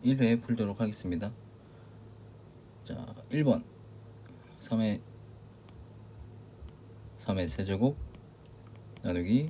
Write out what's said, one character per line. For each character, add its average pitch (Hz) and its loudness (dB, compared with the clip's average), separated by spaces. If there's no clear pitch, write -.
일 131 6
회 117 6
풀도록 110 0
하겠습니다. 101 -2
자, - -10
일 151 4
번. - 6
삼 110 2
회, 107 2
삼 98 -2
회 90 0
세제곱 98 2
나누기 95 2